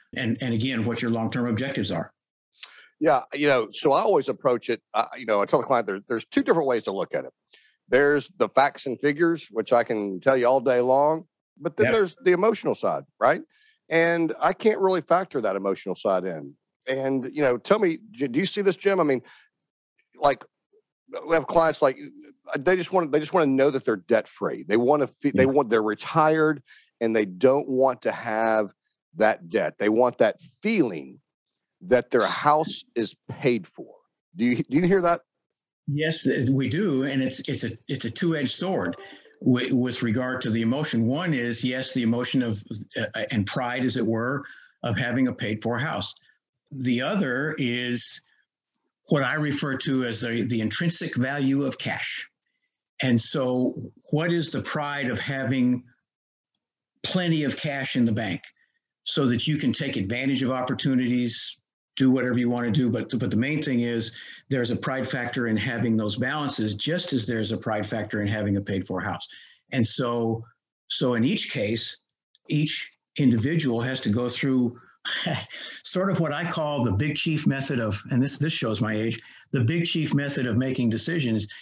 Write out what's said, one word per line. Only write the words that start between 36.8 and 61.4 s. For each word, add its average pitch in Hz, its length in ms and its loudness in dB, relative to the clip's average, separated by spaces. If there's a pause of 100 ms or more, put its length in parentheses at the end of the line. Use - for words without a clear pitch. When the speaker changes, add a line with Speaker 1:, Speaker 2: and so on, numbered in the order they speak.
Speaker 1:
and 135 220 -2
it's, - 260 -4
it's 127 140 -4
a, 113 80 -4 (160)
it's 135 180 -6
a 110 60 -4
two-edged 151 420 -2
sword 120 420 -2 (460)
with, 127 300 2
with 127 320 0
regard 127 380 -2
to 113 100 -2
the 113 100 0
emotion. 117 460 0
One 160 260 0
is, 120 320 0
yes, 127 300 -4
the 127 80 0
emotion 120 400 0
of, 107 200 -4 (320)
uh, 113 360 -4
and 101 160 0
pride, 127 380 -2
as 127 120 0
it 113 80 0
were, 120 380 -2 (400)
of 120 120 -2
having 127 320 0
a 120 60 -2
paid-for 113 460 -4
house. - 340 -4 (580)
The 127 320 0
other 151 560 -2
is 123 600 -2 (920)
what 143 140 2
I 131 120 -2
refer 151 420 -2
to 131 260 -2
as 113 180 -4
the, 117 200 -2
the 113 200 -2
intrinsic 165 540 -4
value 135 480 0
of 131 140 -4
cash. - 500 -8 (760)
And 120 180 4
so 127 580 0 (300)
what 170 240 2
is 170 160 0
the - 140 -4
pride 143 480 -4
of 107 80 -2
having 127 640 0 (1200)
plenty 165 400 0
of 127 120 -2
cash 139 400 -6
in 127 80 2
the 117 80 2
bank 107 300 -4 (640)
so 139 240 0
that 120 180 0
you 151 120 0
can 143 140 -2
take 139 240 -4
advantage 123 460 -2
of 127 80 0
opportunities, 123 1120 -2 (340)